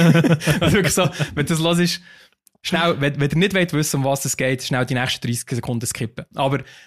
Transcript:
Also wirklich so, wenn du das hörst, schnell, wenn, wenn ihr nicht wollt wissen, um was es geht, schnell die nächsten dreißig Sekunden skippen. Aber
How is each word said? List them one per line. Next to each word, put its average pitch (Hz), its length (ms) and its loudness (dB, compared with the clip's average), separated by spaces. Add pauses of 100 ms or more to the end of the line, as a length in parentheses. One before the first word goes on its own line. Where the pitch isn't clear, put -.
(600)
Also 175 160 2
wirklich 190 180 2
so, 185 140 2 (260)
wenn 143 120 -2
du 170 80 0
das 156 80 0
hörst, 170 380 0 (640)
schnell, 170 380 0
wenn, 143 200 0
wenn 143 100 0
ihr 151 60 -4
nicht 190 180 2
wollt 175 180 0
wissen, 151 260 0
um 135 60 0
was 139 200 -2
es 139 120 -4
geht, 131 260 -2
schnell 127 240 -2
die 135 80 -4
nächsten 123 320 -2
dreißig 120 240 -4
Sekunden 120 360 -4
skippen. - 380 -8 (100)
Aber 135 260 0 (260)